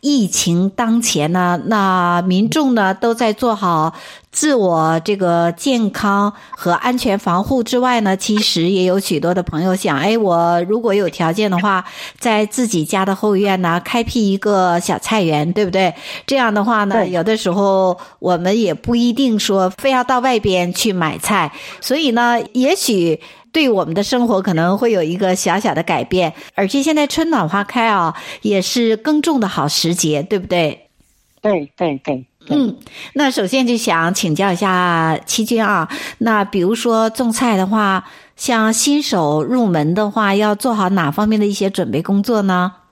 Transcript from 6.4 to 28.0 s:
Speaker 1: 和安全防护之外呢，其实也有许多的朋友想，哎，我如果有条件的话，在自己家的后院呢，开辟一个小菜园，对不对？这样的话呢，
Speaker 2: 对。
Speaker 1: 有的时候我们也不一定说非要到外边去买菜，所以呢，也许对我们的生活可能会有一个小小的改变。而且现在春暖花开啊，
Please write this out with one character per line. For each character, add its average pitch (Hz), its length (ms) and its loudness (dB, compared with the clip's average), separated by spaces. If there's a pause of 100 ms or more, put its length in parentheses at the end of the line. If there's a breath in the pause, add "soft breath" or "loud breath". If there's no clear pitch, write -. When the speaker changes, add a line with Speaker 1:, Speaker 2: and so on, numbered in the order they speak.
Speaker 1:
和 - 220 -2
安 247 220 0
全 247 220 0
防 185 260 0
护 247 200 0
之 247 160 0
外 247 220 2
呢， 190 140 2
其 208 220 -2
实 180 320 0
也 185 140 2
有 185 160 2
许 180 200 -2
多 170 140 0
的 180 80 0
朋 170 220 -4
友 185 120 2
想， 170 220 -2
哎， 196 180 0
我 175 540 2
如 220 100 0
果 226 140 0
有 202 160 2
条 165 240 -2
件 208 160 0
的 180 80 0
话， 190 260 0 (360 loud breath)
在 214 260 0
自 233 220 -2
己 165 180 -2
家 190 180 -2
的 190 120 0
后 208 200 0
院 190 280 0
呢， 170 200 0
开 233 200 -2
辟 214 280 0
一 196 60 0
个 185 420 2
小 180 200 -2
菜 214 240 0
园， 156 280 0
对 214 140 0
不 175 60 -4
对？ 180 240 0 (320 loud breath)
这 277 80 -2
样 233 180 2
的 208 100 0
话 214 200 0
呢， 202 140 0
Speaker 2:
对。 185 120 0
Speaker 1:
有 175 140 -2
的 214 120 0
时 214 160 -2
候 190 460 2 (220 loud breath)
我 180 180 0
们 190 220 0
也 196 120 0
不 233 240 -4
一 240 160 2
定 233 280 0
说 196 320 2
非 269 180 -2
要 254 140 2
到 254 160 0
外 247 200 2
边 180 320 0
去 202 220 -2
买 160 240 -2
菜， 180 340 -2 (300 loud breath)
所 269 160 -2
以 302 140 0
呢， 240 280 2 (140)
也 262 220 2
许 170 440 0 (320 loud breath)
对 311 160 2
我 196 160 2
们 160 120 -4
的 202 80 0
生 240 240 0
活 208 120 2
可 190 140 -2
能 175 240 2
会 233 140 0
有 190 100 2
一 165 160 -2
个 185 180 0
小 185 240 0
小 196 140 -2
的 160 80 -2
改 156 220 -2
变。 175 280 0 (220 loud breath)
而 196 140 0
且 269 160 0
现 311 120 0
在 294 120 2
春 320 240 0
暖 190 180 0
花 202 140 -2
开 226 240 0
啊， 185 280 0 (280 loud breath)